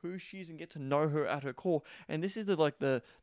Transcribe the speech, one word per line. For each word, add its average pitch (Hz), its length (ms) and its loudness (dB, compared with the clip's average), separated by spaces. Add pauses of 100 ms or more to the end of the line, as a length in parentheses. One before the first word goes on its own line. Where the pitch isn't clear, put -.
who 180 160 -8
she 190 240 -14
is 170 80 -12
and 160 100 -14
get 165 120 -12
to - 80 -10
know 143 280 2
her 147 180 2
at 135 180 -2
her 135 100 -4
core." 160 300 0 (260)
And 156 120 -2
this 190 140 -2
is 220 100 -4
the, 190 120 2
like, 151 220 2
the, 135 220 2 (220)